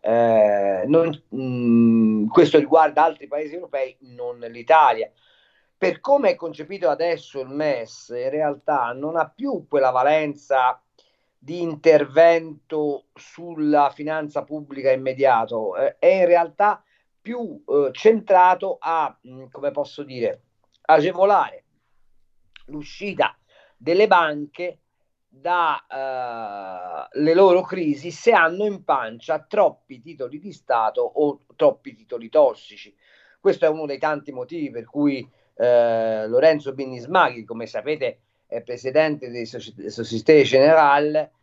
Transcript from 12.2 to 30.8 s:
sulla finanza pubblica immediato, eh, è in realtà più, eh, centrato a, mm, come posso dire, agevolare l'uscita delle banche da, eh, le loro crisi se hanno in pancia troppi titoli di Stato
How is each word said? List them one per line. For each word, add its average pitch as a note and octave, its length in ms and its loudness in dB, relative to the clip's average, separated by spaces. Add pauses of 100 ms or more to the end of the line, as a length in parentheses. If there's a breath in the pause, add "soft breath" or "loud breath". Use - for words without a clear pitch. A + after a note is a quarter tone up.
sulla D3+ 840 -2
finanza D3+ 500 -8
pubblica C#3 460 -6
immediato, A#2+ 840 0
eh, C#3 220 -4
è F#3 220 4
in F3+ 40 4
realtà F3 580 0 (380)
più, A3+ 480 -12
eh, C#3 240 0
centrato F#3 880 2
a, D#3 340 -4 (140)
mm, C3 220 -20
come C#3 220 -8
posso D3 320 -10
dire, B2 360 -8 (460)
agevolare D#3+ 760 2 (1040)
l'uscita D3+ 680 -8 (400 soft breath)
delle F3 300 2
banche E3 720 -2 (520)
da, A#2+ 1800 -6
eh, C#3 80 -8
le D#3+ 140 2
loro F#3 260 6
crisi E3+ 500 -6
se A3+ 220 0
hanno F3+ 320 2
in G3 180 -6
pancia C3 640 -6
troppi D#3+ 540 -2
titoli C3 380 -14
di F#3 140 -18
Stato A#2 500 -2